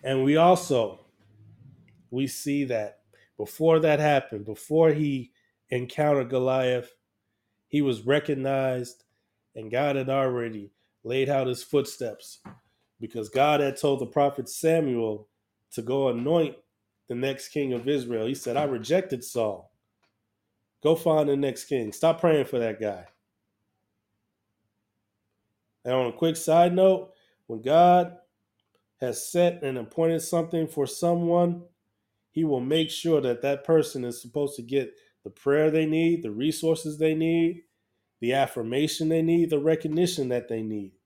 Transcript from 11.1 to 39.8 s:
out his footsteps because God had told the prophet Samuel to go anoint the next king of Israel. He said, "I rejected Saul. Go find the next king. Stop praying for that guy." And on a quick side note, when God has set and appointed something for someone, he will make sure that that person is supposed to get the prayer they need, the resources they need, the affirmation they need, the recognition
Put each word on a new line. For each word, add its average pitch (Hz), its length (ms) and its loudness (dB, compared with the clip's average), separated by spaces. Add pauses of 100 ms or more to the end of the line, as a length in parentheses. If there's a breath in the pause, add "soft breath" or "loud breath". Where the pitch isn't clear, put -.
out 135 160 0
his 123 160 -6
footsteps - 760 -4 (600)
because 110 300 -10
God 143 300 4
had 139 180 -2
told 139 220 0
the 127 60 -6
prophet 143 420 0
Samuel 123 760 0 (460)
to - 80 -10
go 131 280 0
anoint 139 480 0 (520)
the 120 80 -8
next 135 320 -6
king 139 240 -4
of 120 160 -6
Israel. 120 380 -2
He 131 80 -4
said, 127 220 -6
"I 147 80 0
rejected 131 600 -2
Saul. 107 480 -4 (1080)
Go 156 120 4
find 156 340 2
the 139 80 2
next 135 280 -4
king. 117 280 -4
Stop 160 280 2
praying 156 260 4
for 127 140 -4
that 110 200 -4
guy." 98 260 -6 (2750)
And 123 100 -2
on 127 120 0
a 120 60 -6
quick 160 240 -2
side 175 380 4
note, 190 380 4 (360 soft breath)
when 113 120 -8
God 175 560 6 (840)
has 123 280 -6
set 175 360 2
and 131 140 -2
appointed 165 420 0
something 165 480 -2
for 147 180 -2
someone, 175 760 0 (680)
he 160 140 -2
will 139 160 0
make 156 280 0
sure 165 320 0
that 123 220 -2
that 139 220 -2
person 151 400 2
is 120 180 -8
supposed 139 340 -6
to 123 60 -12
get 123 320 -2 (300 soft breath)
the 101 60 -14
prayer 151 400 2
they 160 160 2
need, 165 360 0
the 117 80 -6
resources 156 680 -2
they 160 160 2
need, 165 500 0 (560)
the 120 120 -2
affirmation 135 760 -2
they 165 140 2
need, 165 280 2
the 156 80 2
recognition 160 680 0